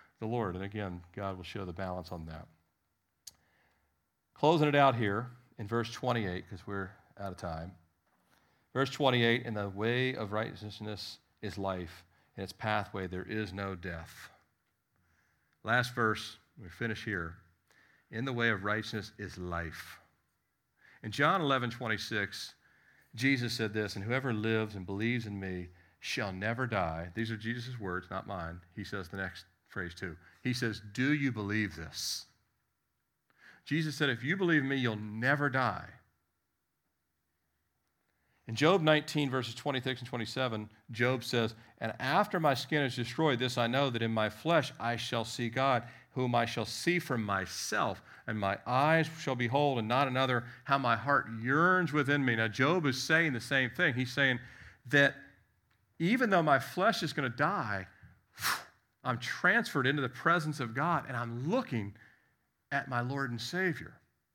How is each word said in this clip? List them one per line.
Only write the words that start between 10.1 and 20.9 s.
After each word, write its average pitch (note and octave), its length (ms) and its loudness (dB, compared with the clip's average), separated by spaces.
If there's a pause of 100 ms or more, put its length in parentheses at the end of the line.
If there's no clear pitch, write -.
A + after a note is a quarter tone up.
of G#2 180 -6
righteousness G#2+ 840 -6 (240)
is F#2+ 160 -6
life, F#2 460 -4 (320)
in G2 60 -8
its F#2+ 100 -8
pathway G#2 540 -2
there F2+ 180 -6
is G#2+ 280 -4
no G2 220 -6
death." E2+ 560 -12 (1300)
Last A#2+ 300 2
verse, A2 440 0 (220)
we F#2 80 -16
finish A2+ 360 -6
here. F2 320 -4 (720)
"In A#2+ 140 -6
the C3+ 80 -4
way A#2 180 2
of G2 140 0
righteousness G#2+ 540 -4
is G2 180 -10
life." E2+ 600 -8 (1040)